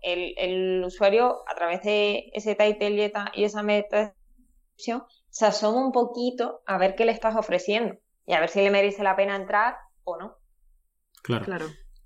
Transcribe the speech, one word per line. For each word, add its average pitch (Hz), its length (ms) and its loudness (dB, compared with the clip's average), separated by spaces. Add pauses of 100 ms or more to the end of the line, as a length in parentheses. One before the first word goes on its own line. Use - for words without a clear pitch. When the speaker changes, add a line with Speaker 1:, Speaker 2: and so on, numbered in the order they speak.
Speaker 1:
el, 175 360 -4
el 185 460 0
usuario 208 640 2
a 165 60 -6
través 175 300 -4
de 208 500 0
ese 208 220 -2
title 208 340 2
y 208 120 0
eta-, 208 340 -4
y 202 80 0
esa 208 180 -2
metadescripción 208 1400 -4 (260)
se - 160 0
asoma 220 400 2
un 262 60 0
poquito 240 720 -2
a 190 140 -2
ver 190 160 2
qué 226 100 2
le 226 60 4
estás 220 240 0
ofreciendo 208 640 -2 (260)
y 175 80 0
a 160 60 4
ver 170 100 0
si 202 120 0
le 196 100 4
merece 202 320 2
la 190 120 2
pena 196 200 0
entrar 208 400 0 (280)
o 170 140 -8
no. 190 200 -14 (840)
Speaker 2:
Claro. 117 240 -4
Speaker 3:
Claro. 170 200 -6 (400)